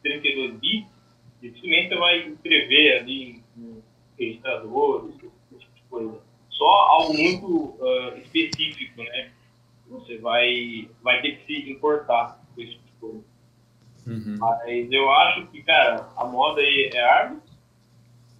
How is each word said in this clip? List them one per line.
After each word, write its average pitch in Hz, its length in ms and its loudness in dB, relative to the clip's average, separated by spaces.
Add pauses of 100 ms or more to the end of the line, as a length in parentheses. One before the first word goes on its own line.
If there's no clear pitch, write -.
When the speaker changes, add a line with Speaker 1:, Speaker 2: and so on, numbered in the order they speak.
Speaker 1:
trinta 147 260 -4
e 139 80 0
dois 117 240 -8
bits, 214 280 -4 (540)
dificilmente 160 480 -4
você 180 60 -4
vai 175 220 2 (100)
escrever 147 720 2
ali 127 240 -10
em, 117 200 -18 (180)
em 113 220 -18 (360)
registradores, 117 960 -2
esse - 40 -20
tipo - 560 -20
de - 140 -20
coisa. 110 400 -10 (200)
Só - 160 -4
algo 160 480 6
muito, 170 680 0
é, 127 380 -2
específico, 127 840 -6
né? 120 300 -12 (580)
Você - 280 -16
vai, 120 720 0 (120)
vai 123 200 2
ter 147 160 -4
que - 80 -20
se 139 260 -8
importar 147 680 0 (140)
com 120 80 -16
esse 113 120 -14
tipo - 120 -20
de - 140 -20
coisa. 110 240 -14 (840)
Speaker 2:
Uhum. 107 340 -8
Speaker 1:
Mas 120 520 -2
eu 135 180 2
acho - 380 4
que, - 160 -20
cara, 131 520 2
a 120 100 -2
moda 139 360 0
aí 143 320 2
é 120 80 -2
arm. 135 360 4 (1040)